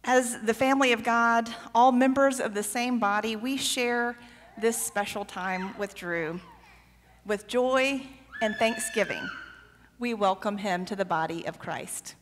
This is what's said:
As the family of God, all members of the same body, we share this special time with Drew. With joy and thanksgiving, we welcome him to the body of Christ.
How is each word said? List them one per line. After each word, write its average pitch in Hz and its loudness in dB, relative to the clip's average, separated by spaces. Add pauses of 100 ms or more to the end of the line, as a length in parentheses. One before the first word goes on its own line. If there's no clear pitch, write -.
As 240 2
the 220 0
family 262 4
of 226 0
God, 233 2 (200)
all 247 8
members 262 4
of 208 -2
the 208 -2
same 247 -2
body, 214 0
we 254 -4
share 240 0 (400)
this 226 0
special 202 -4
time 185 -6
with 202 -6
Drew. 170 -4 (880)
With 202 -4
joy 262 2 (380)
and 214 -2
thanksgiving, 220 -2 (680)
we 240 -2
welcome 202 0
him 185 -2
to 202 -8
the 196 -2
body 160 -2
of - -8
Christ. - -10